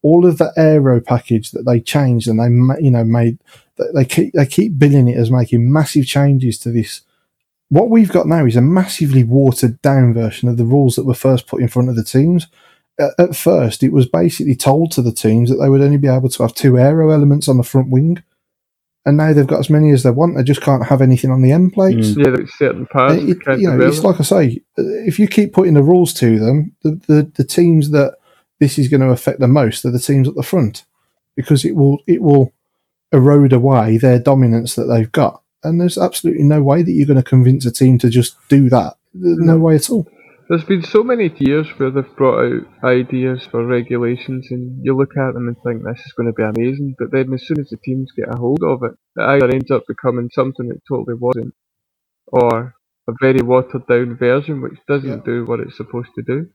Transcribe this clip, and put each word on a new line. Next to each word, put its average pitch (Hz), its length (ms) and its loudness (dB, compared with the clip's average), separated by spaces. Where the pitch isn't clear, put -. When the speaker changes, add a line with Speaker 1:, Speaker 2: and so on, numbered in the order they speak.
Speaker 1:
all 170 220 4
of 165 140 2
the 160 180 0
aero 147 440 2
package 117 500 -4
that - 140 -8
they 120 160 0
changed 123 460 -2
and 110 120 -2
they 120 100 0
ma-, 127 300 2
you 143 120 2
know, 117 120 2
made, 117 360 0
th-, - 160 -4
they 135 120 2
keep, - 280 -2
they 143 140 2
keep 190 320 -2
billing 143 300 4
it 123 80 -2
as 117 140 0
making 123 400 0
massive 147 360 0
changes 135 520 0
to 120 120 -8
this. 113 300 -4
What 196 200 2
we've 220 220 4
got 170 160 0
now 151 180 0
is 117 100 2
a 120 60 4
massively 151 600 2
watered 127 580 0
down 131 320 2
version 117 360 -4
of 120 80 -2
the 117 80 0
rules 131 300 2
that - 100 -4
were 131 100 -2
first 131 320 -2
put - 140 -6
in 123 80 -2
front 123 200 -2
of 120 80 -4
the 110 80 -4
teams. 160 420 0
At, 147 200 -2
at 175 160 2
first, 139 480 0
it 131 100 0
was 131 140 4
basically 165 480 -2
told 156 380 0
to 135 100 -2
the 117 100 -2
teams 117 360 0
that 131 80 0
they 135 120 0
would 139 120 4
only 143 160 2
be 139 100 0
able 131 220 0
to - 140 -4
have 113 120 -4
two 127 240 4
aero 156 320 2
elements 147 380 2
on 131 80 2
the 123 60 2
front 131 260 -2
wing. 160 340 0
And 143 100 4
now 156 160 2
they've 143 140 4
got 151 120 -2
as - 100 -4
many 151 220 4
as 127 120 2
they 127 80 2
want. 156 260 0
They 131 60 0
just 135 180 0
can't 135 260 -2
have 135 140 2
anything 131 300 2
on 131 120 2
the 127 80 4
end 180 220 2
plates. 120 380 0
Speaker 2:
Mm. 143 140 2
Speaker 3:
Yeah, 135 60 4
there's - 260 -6
certain 127 300 -4
parts 139 340 0
Speaker 1:
It, 147 60 -4
Speaker 3:
they 180 80 0
can't 139 260 -4
Speaker 1:
you 185 80 0
know, 127 160 2
it's 147 120 0
Speaker 3:
develop. 180 220 0
Speaker 1:
like - 20 0
I - 20 2
say, - 120 -8
if - 420 -4
you 208 80 4
keep - 260 0
putting 185 220 2
the 143 80 4
rules 175 320 4
to 113 240 2
them, 135 440 -2
the, 160 240 -4
the, 151 280 2
the 151 80 -2
teams 160 480 2
that 143 240 0
this 143 200 0
is 127 80 0
gonna 131 240 2
affect - 300 -2
the 123 60 2
most 120 380 0
are 127 60 -2
the 123 80 -2
teams 139 280 0
at - 80 -6
the 120 80 -6
front, 131 420 -4
because 139 300 0
it 185 100 -2
will, 143 320 2
it 170 160 0
will 139 300 4
erode 143 420 4
away 117 440 2
their 123 220 2
dominance 120 560 0
that 117 100 -4
they've 117 260 0
got. - 300 -2
And 165 180 -2
there's 175 180 -2
absolutely - 440 -2
no 147 200 2
way 143 200 2
that 180 80 -2
you're 143 160 0
gonna 131 160 2
convince 127 420 2
a 117 60 -2
team 127 280 2
to 127 100 0
just 120 280 -2
do 139 220 4
that. 120 240 0
There's 175 260 -2
no 165 180 4
Speaker 3:
No. - 60 2
Speaker 1:
way 160 120 2
at 151 160 -2
all. 214 160 -2
Speaker 3:
There's 165 160 -2
been 185 200 -2
so 214 200 0
many 233 360 -2
years 147 280 0
where 135 100 -2
they've 135 280 -6
brought 123 280 2
out 120 220 -6
ideas 127 640 -2
for 117 180 -6
regulations, 123 840 -6
and 127 340 -12
you 135 100 -2
look 135 220 -4
at 131 160 -4
them 123 140 -8
and 120 160 -8
think, 117 200 -8
"This 117 220 -12
is - 100 -20
gonna 117 180 -4
be 113 100 -4
amazing," 127 560 -6
but 117 120 -8
then 131 220 -4
as 127 140 -10
soon 147 140 -4
as 135 80 -12
the 113 80 -14
teams 131 380 -8
get 113 160 -10
a 117 60 -10
hold 127 260 -4
of 127 200 -4
it, 110 80 -8
it 113 60 -4
either 135 260 0
ends 135 220 -4
up 127 160 -4
becoming 120 440 -8
something 131 380 -6
it - 180 -14
totally 117 320 -8
wasn't, 123 360 -6
or 120 480 -2
a 117 140 -8
very 131 200 0
watered 127 460 -2
down 120 300 -2
version 135 440 -4
which - 160 -14
doesn't 139 220 -6
Speaker 1:
Yeah. 107 160 -12
Speaker 3:
do 120 200 -6
what 117 160 -8
it's - 160 -16
supposed 120 380 -12
to 120 80 -12
do. 147 320 -8